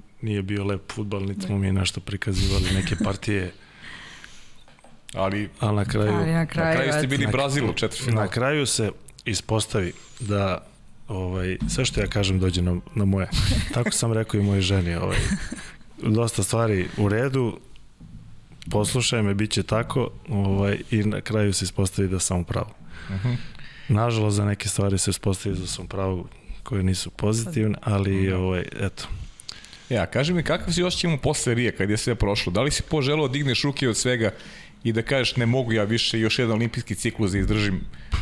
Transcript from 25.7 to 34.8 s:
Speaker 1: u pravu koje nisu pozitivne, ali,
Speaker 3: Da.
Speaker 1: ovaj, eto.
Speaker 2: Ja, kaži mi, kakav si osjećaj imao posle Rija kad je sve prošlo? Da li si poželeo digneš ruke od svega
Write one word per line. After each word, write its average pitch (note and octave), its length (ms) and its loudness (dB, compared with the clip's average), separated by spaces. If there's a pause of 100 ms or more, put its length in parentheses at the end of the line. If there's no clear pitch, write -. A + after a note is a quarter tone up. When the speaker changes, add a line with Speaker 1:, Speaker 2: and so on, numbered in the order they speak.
Speaker 1:
u E2+ 40 -10
pravu F#2+ 400 -2 (340)
koje G2 200 -2
nisu F#2 280 0
pozitivne, A2 720 0
ali, G2 440 2
Speaker 3:
Da. F#2 120 2
Speaker 1:
ovaj, F#2 260 0 (100)
eto. - 300 -4 (840)
Speaker 2:
Ja, A2+ 180 0
kaži C#3+ 260 0
mi, F3 100 2
kakav F3 300 0
si E3+ 100 2
osjećaj F3+ 260 0
imao D#3 120 0
posle C#3+ 340 2
Rija A#2 180 2
kad G2 180 0
je G#2 60 2
sve A#2+ 180 0
prošlo? G#2 380 2
Da G#2 100 2
li C#3+ 80 2
si - 120 0
poželeo D3 460 2
digneš C#3+ 340 0
ruke C3+ 260 0
od G#2+ 80 2
svega A#2 340 2 (540)